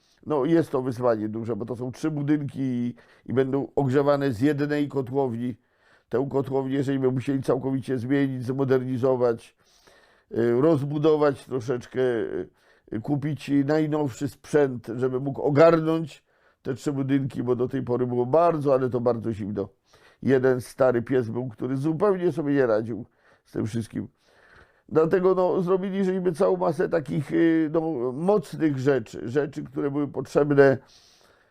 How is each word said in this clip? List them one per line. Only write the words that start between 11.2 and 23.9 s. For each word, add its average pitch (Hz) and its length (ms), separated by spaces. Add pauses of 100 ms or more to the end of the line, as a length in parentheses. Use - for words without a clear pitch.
troszeczkę, 123 560
e, 110 1000
kupić 143 520 (140)
najnowszy 151 600
sprzęt, 135 680
żeby 127 240
mógł 139 220
ogarnąć 160 840 (380)
te 131 120
trzy 147 200
budynki, 135 500
bo 123 120
do 120 120
tej 131 160
pory 123 240
było 123 180
bardzo, 151 480
ale 131 160
to 123 120
bardzo 117 320
zimno. 98 360 (520)
Jeden 127 400
stary 127 400
pies 127 280
był, 120 200
który 127 280
zupełnie 175 540
sobie 143 220
nie 139 120
radził 110 400 (400)
z - 60
tym - 140
wszystkim. 107 420 (800)